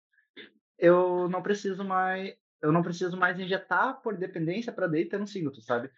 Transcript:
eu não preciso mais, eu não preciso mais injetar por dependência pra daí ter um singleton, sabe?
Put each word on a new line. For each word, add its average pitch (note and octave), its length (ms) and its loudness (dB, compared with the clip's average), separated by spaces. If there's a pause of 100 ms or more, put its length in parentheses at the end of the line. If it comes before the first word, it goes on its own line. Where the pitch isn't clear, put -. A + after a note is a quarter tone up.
(800)
eu F3+ 520 6
não F#3 120 -2
preciso G3 400 -2
mais, F#3+ 520 -2 (260)
eu D3+ 100 2
não E3+ 120 6
preciso F3 340 -4
mais F3+ 240 0
injetar F#3+ 600 -2
por G#3+ 160 -4
dependência F3+ 520 -4
pra F#3 160 -2
daí E3 200 0
ter G3+ 120 -4
um G#3 80 -6
singleton, F3 360 -6
sabe? B2 360 -4